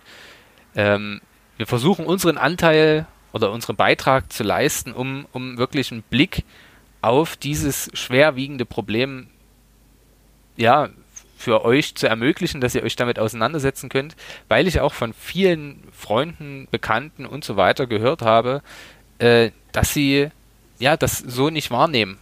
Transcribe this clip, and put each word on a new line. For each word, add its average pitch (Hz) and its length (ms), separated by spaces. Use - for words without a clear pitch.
Ähm, 101 420
wir 113 100
versuchen 156 380
unseren 165 320
Anteil 156 680
oder 110 180
unseren 113 240
Beitrag 131 560
zu - 120
leisten, 110 500
um, 135 400
um 127 240
wirklich 127 340
einen 113 120
Blick - 420
auf 143 340
dieses 139 580
schwerwiegende 135 720
Problem, 120 600
ja, 123 320
für 113 280
euch 131 300
zu 139 120
ermöglichen, 127 540
dass 123 140
ihr 123 80
euch 113 120
damit 120 240
auseinandersetzen 123 720
könnt, 139 260
weil 131 200
ich 151 120
auch 143 140
von 117 180
vielen 160 800
Freunden, 143 800
Bekannten 123 540
und 135 180
so 107 140
weiter 113 300
gehört 117 340
habe, 117 400
äh, 117 320
dass - 220
sie, 143 360
ja, 143 160
das - 220
so 127 320
nicht 160 200
wahrnehmen. 117 520